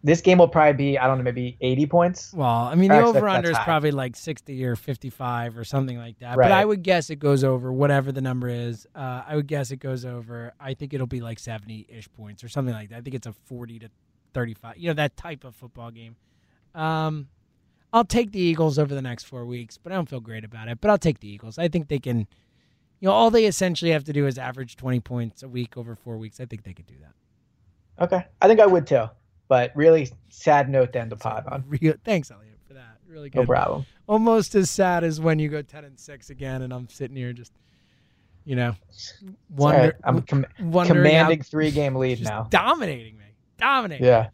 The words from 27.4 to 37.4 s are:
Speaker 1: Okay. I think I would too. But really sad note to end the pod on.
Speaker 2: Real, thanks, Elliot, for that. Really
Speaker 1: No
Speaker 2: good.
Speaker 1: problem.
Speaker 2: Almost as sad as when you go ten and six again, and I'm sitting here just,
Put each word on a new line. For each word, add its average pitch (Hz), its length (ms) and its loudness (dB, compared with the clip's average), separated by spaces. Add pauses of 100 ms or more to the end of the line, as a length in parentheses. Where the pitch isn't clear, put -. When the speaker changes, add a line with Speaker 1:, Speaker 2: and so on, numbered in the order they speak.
Speaker 1:
Okay. 180 220 -2 (160)
I 190 60 6
think 220 120 6
I 214 80 10
would 180 180 4
too. 123 200 0 (420)
But 123 280 2
really 156 340 4 (200)
sad 143 400 2
note 131 240 0
to 127 60 -4
end 113 120 -8
the - 60 -12
pod 110 300 -8
on. 139 200 -10
Speaker 2:
Real, 151 260 0 (100)
thanks, 185 280 -2
Elliot, 107 260 -20 (100)
for - 60 -20
that. 120 240 -20 (100)
Really 151 260 -18
Speaker 1:
No 127 100 2
Speaker 2:
good. 123 40 2
Speaker 1:
problem. 131 380 0 (220)
Speaker 2:
Almost 220 480 2
as 190 160 4
sad 180 320 0
as 156 180 -4
when 160 160 2
you 151 120 -2
go 151 120 -8
ten 147 240 -20
and 139 140 -20
six 143 320 -20
again, 131 320 -10
and 127 100 -10
I'm 123 160 -12
sitting 135 260 -12
here 123 160 -8
just, 120 220 -18 (880)